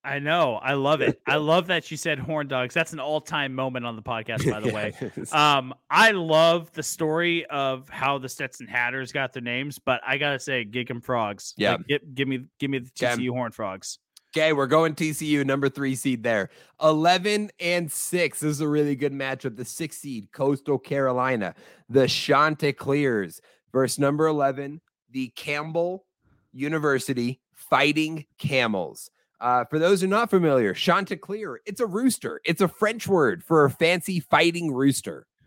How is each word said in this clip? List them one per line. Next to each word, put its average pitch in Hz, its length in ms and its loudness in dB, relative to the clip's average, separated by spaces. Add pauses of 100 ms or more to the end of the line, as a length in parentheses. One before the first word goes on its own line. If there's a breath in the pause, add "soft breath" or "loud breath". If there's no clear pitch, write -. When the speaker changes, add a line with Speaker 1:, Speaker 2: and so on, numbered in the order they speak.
Speaker 1:
I 139 140 -4
know. 147 380 2
I 131 180 -2
love 139 260 2
it. - 280 0
I 135 80 2
Speaker 2:
<laughs> - 0 -
Speaker 1:
love 165 320 2
that 170 240 -2
you 156 40 -8
said 151 220 -4
Horn 147 300 -4
Dogs. 127 260 -2
That's 165 180 -2
an 151 60 -12
all-time 147 560 -4
moment 127 320 -4
on 117 80 -6
the 110 80 -12
podcast, 113 480 -4
by 110 80 -4
the 107 80 -6
Speaker 2:
<laughs> 120 40 0
Yeah, 104 40 -6
Speaker 1:
way. 107 260 -4
Speaker 2:
it 110 160 -10
is. - 160 -10
Speaker 1:
Um, 143 400 2 (180)
I 208 200 6
love 165 640 2
the 156 100 -8
story 165 640 -2
of 135 420 -4
how 139 300 -2
the 131 100 -8
Stetson 127 380 -10
Hatters 123 460 -2
got 135 200 -4
their 127 120 -10
names, 127 340 -6
but 127 260 -2
I 131 140 -2
gotta 143 220 -2
say, 127 240 -4
Gig 117 260 -6
'em 120 100 -6
Frogs. 113 560 -4
Speaker 2:
Yeah. 98 200 0
Speaker 1:
Like, 85 100 -12
gi-, 143 140 -2 (140)
give 131 140 -2
me, 131 120 -4 (180)
give 143 100 -4
me 135 120 -4
the 123 100 -18 (100)
Speaker 2:
Okay. 120 140 0
Speaker 1:
T - 40 -2
C 127 40 -4
U 123 100 -4
Horned 120 220 -6
Frogs. 98 460 -10 (360)
Speaker 2:
Okay, 156 160 4
we're 139 140 2
going 156 300 2
T 156 160 -2
C 156 140 -6
U, 147 180 2
number 139 240 0
three 135 260 -2
seed 127 300 -2
there. 110 240 0 (340 soft breath)
Eleven 180 680 2 (100)
and 175 320 -2
six. - 480 -2
This 151 100 0
is 143 100 -4
a 156 80 0
really 147 280 2
good 139 160 -2
matchup. 135 440 -6
The 123 80 -10
sixth - 360 -10
seed, 117 320 -12
Coastal 139 480 0
Carolina. 127 720 0 (340 soft breath)
The 127 200 4
Chanticleers 139 1300 0 (320 soft breath)
versus 131 280 0
number 147 260 2
eleven, 143 540 -2 (320)
the 131 240 -6
Campbell 160 680 -4 (460)
University 135 880 -2 (140)
Fighting 151 720 0 (120)
Camels. 107 720 -2 (280)
Uh, 123 260 0
for 156 160 -2
those 180 200 4
who 185 60 0
are 190 40 -2
not 220 200 2
familiar, 139 420 4
Chanticleer, 190 960 -2
it's 214 140 -12
a 240 60 2
rooster. 196 580 -2
It's 165 160 -2
a 196 80 4
French 214 400 -2
word 143 340 4
for 160 220 6
a 135 60 6
fancy 170 500 0
fighting 170 520 2
rooster. 127 540 0 (200)